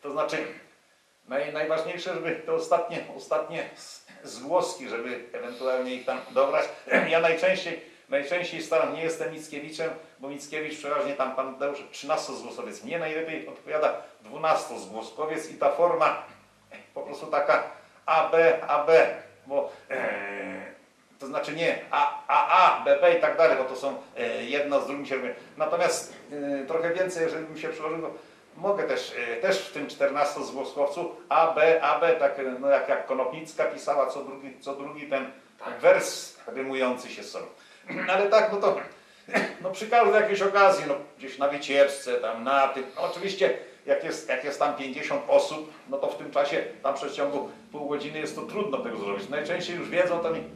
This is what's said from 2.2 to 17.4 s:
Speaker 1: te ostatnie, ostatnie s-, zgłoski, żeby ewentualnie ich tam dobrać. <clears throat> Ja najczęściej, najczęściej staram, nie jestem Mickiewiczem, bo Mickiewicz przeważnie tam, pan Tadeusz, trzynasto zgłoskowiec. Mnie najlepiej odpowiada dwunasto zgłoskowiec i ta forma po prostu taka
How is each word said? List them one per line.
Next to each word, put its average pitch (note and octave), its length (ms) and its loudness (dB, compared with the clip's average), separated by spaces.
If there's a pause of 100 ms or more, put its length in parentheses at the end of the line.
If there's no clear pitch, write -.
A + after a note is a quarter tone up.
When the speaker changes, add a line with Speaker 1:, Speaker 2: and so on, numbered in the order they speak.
Speaker 1:
te - 180 -4
ostatnie, D#3+ 440 0 (200)
ostatnie - 560 -4
s-, - 340 -20 (160)
zgłoski, C3 680 -2
żeby A#2+ 340 -6 (100)
ewentualnie B2+ 640 -4
ich B2 100 -10
tam B2+ 160 -4 (100)
dobrać. C#3 340 2 (220)
<clears throat> E3+ 220 4
Ja E3 100 4
najczęściej, E3 600 2 (300)
najczęściej E3+ 540 -2
staram, D#3+ 300 2
nie D#3+ 100 -6
jestem D#3+ 300 -2
Mickiewiczem, D#3 560 -8 (300)
bo C3+ 100 -10
Mickiewicz D3+ 480 -8
przeważnie C#3+ 360 -2
tam, C3 220 -2
pan C3 200 -2
Tadeusz, C#3+ 360 -4
trzynasto C#3+ 420 -4
zgłoskowiec. A2+ 500 -10
Mnie D#3+ 160 -6
najlepiej D#3 480 -6
odpowiada - 540 -2 (200)
dwunasto C3 580 -2
zgłoskowiec A2+ 720 -6
i - 20 -14
ta C#3+ 180 4
forma D#3 520 2 (680)
po C#3+ 80 -8
prostu - 260 -10
taka D3 360 4 (420)